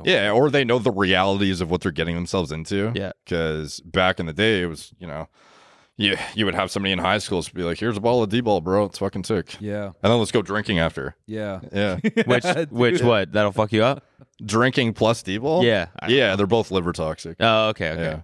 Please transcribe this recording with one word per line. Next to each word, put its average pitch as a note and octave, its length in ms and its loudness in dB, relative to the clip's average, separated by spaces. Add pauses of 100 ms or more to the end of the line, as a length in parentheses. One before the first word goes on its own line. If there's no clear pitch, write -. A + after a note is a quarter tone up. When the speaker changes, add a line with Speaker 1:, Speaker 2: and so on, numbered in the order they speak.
Speaker 1:
Yeah, G#2+ 260 0
or C3 200 4
they C#3 140 2
know A#2+ 140 2
the A#2+ 120 0
realities F#2+ 720 2
of D#2+ 80 -4
what F2+ 100 0
they're G2 120 -2
getting E2 220 -4
themselves E2+ 380 -4
into. G2 420 -4
Speaker 2:
Yeah. G2+ 180 -6 (140)
Speaker 1:
'Cause D#2 540 -4
back F#2 400 0
in F2 60 -6
the D#2+ 80 -8
day, G#2 280 2
it F2 40 -2
was, - 320 -10
you F2+ 80 -18
know, D#2 220 -10 (680)
you, G2 200 2 (180)
you A2 100 -2
would F#2+ 100 0
have F#2+ 160 -2
somebody G2 220 -2
in F#2 60 0
high F#2 200 2
school F#2 240 -2 (120)
be F2+ 80 -6
like, E2+ 160 -4
"Here's A2 180 -2
a G2+ 40 -4
ball A#2+ 220 2
of G#2 80 -2
D-ball, A2 320 2
bro. F#2+ 240 2
It's - 120 -12
fucking G2 260 -4
sick." F#2+ 360 -4
Speaker 3:
Yeah. G#2 260 -6 (160)
Speaker 1:
And G2+ 80 4
then A#2+ 80 4
let's G#2+ 120 0
go A#2 120 2
drinking G2+ 360 -2
after. D#2+ 360 -2 (120)
Speaker 3:
Yeah. G#2 340 -8 (120)
Speaker 1:
Yeah. G2+ 240 0
Speaker 3:
<laughs> - 300 0
Speaker 2:
Which, B2 160 4
Speaker 3:
Dude. E3 300 -2
Speaker 2:
which, A#2+ 300 4
what? G#2 300 4
That'll G#2 200 2
fuck G#2+ 200 0
you G#2+ 120 4
up? C3+ 180 0 (420)
Speaker 1:
Drinking A2+ 500 2
plus A2 280 2
D-ball? A#2 420 -2
Speaker 2:
Yeah. G#2 220 2 (220)
Speaker 1:
Yeah, A#2 280 4
they're G2+ 100 2
both A2 240 2
liver F2+ 220 0
toxic. D#2+ 480 -6
Speaker 2:
Oh, A2 300 4
okay, E2+ 200 -4
okay. D#2+ 320 -4